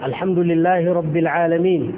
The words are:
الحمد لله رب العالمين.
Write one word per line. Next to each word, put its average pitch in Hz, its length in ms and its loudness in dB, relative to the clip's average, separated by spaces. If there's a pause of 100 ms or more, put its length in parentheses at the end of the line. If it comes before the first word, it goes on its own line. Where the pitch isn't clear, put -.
الحمد 170 360 -2
لله 175 540 2
رب 160 240 -2
العالمين. 165 800 0